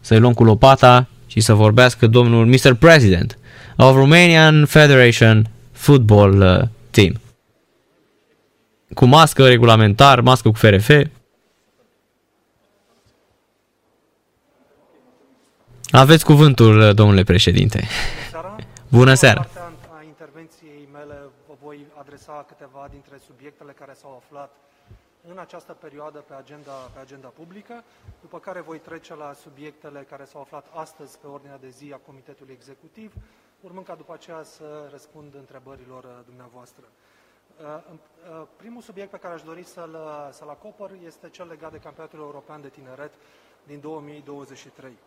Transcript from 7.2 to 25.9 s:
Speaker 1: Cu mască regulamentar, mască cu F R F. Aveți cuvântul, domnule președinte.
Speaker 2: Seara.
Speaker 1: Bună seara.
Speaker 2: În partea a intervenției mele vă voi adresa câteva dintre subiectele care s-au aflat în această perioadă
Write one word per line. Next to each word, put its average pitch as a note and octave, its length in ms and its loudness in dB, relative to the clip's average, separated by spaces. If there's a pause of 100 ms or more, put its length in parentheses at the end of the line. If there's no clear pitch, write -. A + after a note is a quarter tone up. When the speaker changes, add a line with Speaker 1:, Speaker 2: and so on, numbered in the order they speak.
Speaker 1:
Cu C3 100 -2
mască C3+ 440 2
regulamentar, A#2 720 0
mască B2+ 280 -2
cu A2 80 -4
F - 60 -6
R G2+ 160 2
F. G#2+ 120 -6 (4000)
Aveți C#3 340 0
cuvântul, A2+ 680 2
domnule G#2 280 0
președinte. F#2+ 580 -4 (500)
Speaker 2:
Seara. F3+ 260 -20 (320)
Speaker 1:
Bună B2+ 260 2
seara. B2+ 260 -2
Speaker 2:
În B2 120 -12
partea E3 460 -20
a D#3 40 -20 (120)
intervenției D3+ 680 -20 (140)
mele D3 200 -20 (320)
vă D3+ 60 -20 (100)
voi D3 140 -20 (220)
adresa C#3+ 360 -20 (140)
câteva C#3 320 -20 (120)
dintre C#3 220 -20 (120)
subiectele C#3+ 520 -20
care C#3 200 -20
s-au C3 220 -20
aflat C#3+ 280 -20 (840)
în F#3+ 140 -20
această E3+ 260 -20 (120)
perioadă D3 340 -20 (100)